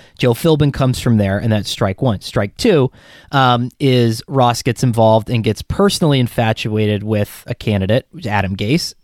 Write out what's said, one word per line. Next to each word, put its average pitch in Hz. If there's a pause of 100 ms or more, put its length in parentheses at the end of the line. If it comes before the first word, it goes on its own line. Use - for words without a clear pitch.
(180)
Joe 120
Philbin 151
comes 127
from 117
there, 101
and 110
that's 107
strike 98
one. 117
Strike 104
two, 156 (400)
um, 123 (120)
is 120
Ross 123
gets 117
involved 113
and 117
gets 110
personally 165
infatuated 107
with 104
a 110
candidate, 104 (180)
Adam 98
Gase. 117 (100)